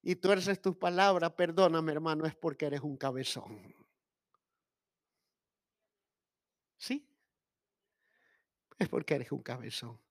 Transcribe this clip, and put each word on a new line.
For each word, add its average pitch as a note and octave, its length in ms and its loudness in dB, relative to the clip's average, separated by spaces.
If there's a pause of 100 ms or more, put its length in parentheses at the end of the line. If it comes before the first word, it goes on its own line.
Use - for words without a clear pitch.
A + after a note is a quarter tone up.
y F3+ 120 0
tuerces F#3+ 460 2
tus F#3+ 140 0
palabras, F3+ 560 4
perdóname, E3 600 4
hermano, D#3 360 0
es D3+ 80 -4
porque D3+ 320 -4
eres C#3+ 140 -4
un C#3+ 140 -6
cabezón. B2+ 800 -6 (3000)
¿Sí? - 320 -8 (1700)
Es F#3 120 -2
porque - 260 -2
eres B2 160 -6
un B2+ 100 -8
cabezón. A#2 580 -12 (120)